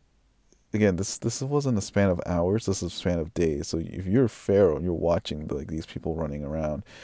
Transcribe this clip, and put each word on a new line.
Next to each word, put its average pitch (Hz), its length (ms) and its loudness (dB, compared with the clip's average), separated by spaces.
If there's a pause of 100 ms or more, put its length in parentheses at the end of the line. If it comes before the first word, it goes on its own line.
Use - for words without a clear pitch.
(720)
again, 104 220 4
this, 95 220 -4
this - 240 -4
wasn't 139 360 0
a 95 40 0
span 101 280 2
of 87 160 0
hours, 90 400 0
this 98 160 0
is 87 120 -4
a - 20 -14
span 87 240 0
of 80 140 -6
days. 78 340 0
So 82 120 -2
if 87 260 -6
you're 110 240 4
Pharaoh 98 480 4
and 80 80 -4
you're 90 80 0
watching, 82 540 0
like, 71 200 -6
these 80 180 -6
people - 300 -6
running 76 300 -6
around, 76 380 -4 (200)